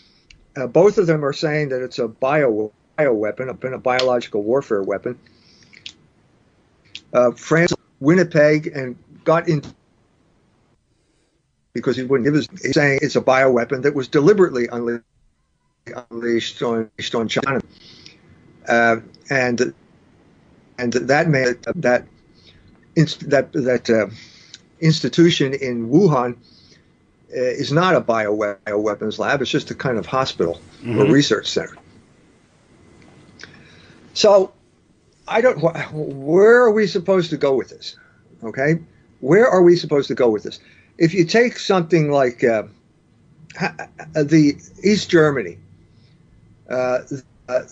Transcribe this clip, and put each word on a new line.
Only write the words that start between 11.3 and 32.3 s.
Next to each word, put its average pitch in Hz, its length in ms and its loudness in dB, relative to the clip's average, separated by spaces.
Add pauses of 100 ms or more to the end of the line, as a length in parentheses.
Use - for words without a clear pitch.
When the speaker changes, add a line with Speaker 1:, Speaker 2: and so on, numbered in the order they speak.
Speaker 1:
because 120 240 -4
he 131 80 -8
wouldn't 127 200 -2
give 147 100 0
his, 139 140 -2 (140)
he's 131 120 -4
saying 139 280 2
it's 147 140 -2
a 123 40 2
bioweapon 127 600 2
that 143 100 0
was 135 140 -6
deliberately 156 600 2
unle-, 120 340 -6 (1080)
unleashed 117 520 -4
on, 113 340 -4
unleashed - 200 -10
on 117 120 -2
China. 131 320 -4 (1080)
Uh, 117 300 2 (320)
and, 127 440 -2 (1040)
and 123 140 -4
that 135 360 0
made 131 320 0 (140)
that 123 320 -2 (880)
inst-, 160 360 -2
that, 135 220 0
that, 127 380 -2
uh, 107 160 2 (760)
institution 160 720 2
in 123 360 -6
Wuhan, 139 440 2
uh, - 20 -20 (960)
is 127 400 -4
not 170 240 2
a 123 40 2
biowe-, 107 640 -2
bioweapons 107 540 -4
lab. 123 240 -2
It's 117 80 -6
just - 220 -4
a - 20 -8
kind 123 240 -4
of 87 80 -8
hospital 98 540 -4 (240)
or - 20 -10
Speaker 2:
Mm-hmm. 120 260 2
Speaker 1:
research 123 360 2
center. - 280 -8 (2500)